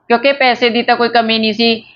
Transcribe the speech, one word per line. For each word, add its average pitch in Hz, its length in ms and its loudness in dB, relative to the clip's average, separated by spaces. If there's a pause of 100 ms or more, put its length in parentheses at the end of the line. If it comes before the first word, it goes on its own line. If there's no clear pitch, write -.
ਕਿਉਂਕਿ 233 240 0
ਪੈਸੇ 254 380 0
ਦੀ 233 120 -2
ਤਾਂ 240 140 0
ਕੋਈ 233 140 -2
ਕਮੀ 226 300 0
ਨਹੀਂ 220 140 -2
ਸੀ, 226 300 0 (120)